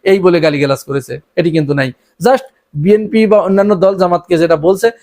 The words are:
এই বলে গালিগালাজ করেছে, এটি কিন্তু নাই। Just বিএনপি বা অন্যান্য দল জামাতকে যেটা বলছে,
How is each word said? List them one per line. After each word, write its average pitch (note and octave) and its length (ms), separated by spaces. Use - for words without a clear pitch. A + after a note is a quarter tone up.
এই G3 160
বলে F3 200
গালিগালাজ C#3+ 440
করেছে, C#3 360
এটি E3+ 160
কিন্তু D3+ 220
নাই। C3+ 180
Just B3 200
বিএনপি G#3+ 540
বা G#3 120
অন্যান্য G3 360
দল F#3+ 220
জামাতকে F3 400
যেটা E3 180
বলছে, F#3 360